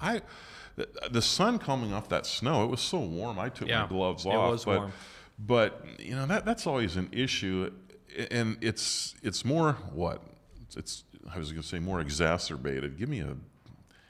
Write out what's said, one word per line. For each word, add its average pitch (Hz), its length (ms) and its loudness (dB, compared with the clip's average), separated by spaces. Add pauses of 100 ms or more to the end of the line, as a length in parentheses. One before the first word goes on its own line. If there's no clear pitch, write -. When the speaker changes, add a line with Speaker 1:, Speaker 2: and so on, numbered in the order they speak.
Speaker 1:
I, 208 200 0 (540)
the, - 120 -4 (240)
the 117 100 4
sun 220 380 4
coming 120 340 -2
off 107 160 -4
that 85 160 0
snow, 120 380 2
it 117 80 2
was 120 100 -2
so - 180 0
warm, 98 380 -2
I 110 120 -2
took 117 180 -8
my 117 60 2
Speaker 2:
Yeah, 110 140 2
Speaker 1:
gloves 90 380 0
Speaker 2:
it 95 40 0
Speaker 1:
off, 104 220 6
Speaker 2:
was 117 140 0
Speaker 1:
but, 98 140 4
Speaker 2:
warm. 101 120 -4 (480)
Speaker 1:
but, 107 460 4 (140)
you 85 160 -6
know, 135 100 -2
that, 185 200 2
that's 226 200 0
always 120 300 2
an 92 160 0
issue, 95 600 0 (580)
and 113 320 0
it's, - 600 -2
it's 98 220 -2
more, 151 280 4 (200)
what? 82 280 -2 (420)
It's, - 140 -16
it's, - 260 -10 (300)
I 92 60 -6
was 76 120 -6
gonna 80 120 -6
say 82 160 -4
more 90 220 0
exacerbated. 71 960 0
Give 110 120 -4
me 135 120 -4
a, 69 140 -6 (760)